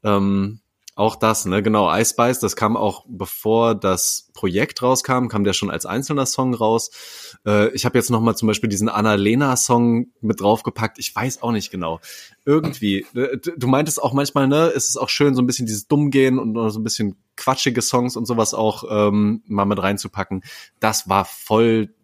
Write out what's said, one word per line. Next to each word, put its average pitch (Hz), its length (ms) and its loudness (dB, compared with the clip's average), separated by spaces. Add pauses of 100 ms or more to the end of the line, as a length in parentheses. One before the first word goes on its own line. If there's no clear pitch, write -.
Ähm, 101 560 0 (360)
auch 110 200 0
das, 110 300 0
ne, 98 180 0
genau, 104 280 2
Ice 107 200 0
Spice, 123 280 0
das 107 160 -2
kam 113 220 0
auch, 104 300 -2
bevor 113 680 0
das - 600 -2
Projekt 101 480 -2
rauskam, 127 440 0
kam 107 160 -2
der 98 100 2
schon 101 180 -4
als - 160 -8
einzelner 135 400 -2
Song 131 260 -2
raus. - 840 -4 (120)
Äh, 104 220 4
ich - 160 -6
hab 123 100 0
jetzt 120 160 2
noch 113 100 2
mal 113 140 2
zum 113 120 -2
Beispiel 107 220 0
diesen 101 200 -2
Annalena-Song 117 1160 2 (140)
mit 107 200 -2
draufgepackt. 110 580 0
Ich - 160 -8
weiß 123 260 -6
auch 120 100 -2
nicht 107 200 -4
genau. 82 280 -6 (460)
Irgendwie, 139 720 0
äh, 127 240 -2
d-, 170 180 -8
du 123 100 -2
meintest 147 360 0
auch 123 100 0
manchmal, 139 340 0
ne, 156 280 4
es - 140 -2
ist - 80 -4
auch - 120 -4
schön, 147 240 2
so 127 80 2
ein 123 60 2
bisschen 123 180 -2
dieses 110 220 -8
Dummgehen 135 500 2
und 113 160 -4 (160)
so 107 100 -6
ein 110 40 -4
bisschen 107 320 -4 (220)
quatschige 127 440 0
Songs 123 340 0
und 120 120 -6
sowas 113 260 2
auch, 110 380 0
ähm, 104 560 2
mal 101 180 2
mit 98 160 0
reinzupacken. 98 640 -4 (360)
Das 110 300 -2
war 95 160 2
voll 113 680 2 (120)